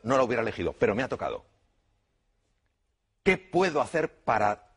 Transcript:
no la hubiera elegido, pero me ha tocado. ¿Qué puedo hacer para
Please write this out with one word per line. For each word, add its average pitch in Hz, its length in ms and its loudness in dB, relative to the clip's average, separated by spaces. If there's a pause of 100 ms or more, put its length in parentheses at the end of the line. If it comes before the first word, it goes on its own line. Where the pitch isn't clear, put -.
no 127 120 2
la 131 60 4
hubiera 117 200 0
elegido, 95 360 -4
pero 107 160 2
me 120 80 -2
ha 127 60 -4
tocado. 65 360 -8 (1800)
¿Qué 190 120 4
puedo 170 460 0
hacer 156 320 -2
para 104 640 -2